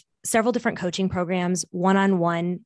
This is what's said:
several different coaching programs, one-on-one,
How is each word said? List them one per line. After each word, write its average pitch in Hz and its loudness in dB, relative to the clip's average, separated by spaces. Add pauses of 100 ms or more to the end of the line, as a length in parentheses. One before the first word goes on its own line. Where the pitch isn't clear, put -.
(260)
several 226 2
different 233 -2
coaching 185 -2
programs, 180 -2
one-on-one, 180 2